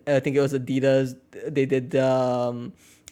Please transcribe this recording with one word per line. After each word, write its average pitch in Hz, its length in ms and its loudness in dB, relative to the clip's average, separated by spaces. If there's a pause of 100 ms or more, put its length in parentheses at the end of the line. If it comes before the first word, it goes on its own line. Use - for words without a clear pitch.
I 143 140 2
think 135 160 -2
it 143 40 6
was 143 120 2
Adidas. 131 640 0 (300)
They 143 200 0
did, 131 300 -2
um, 123 760 0 (400)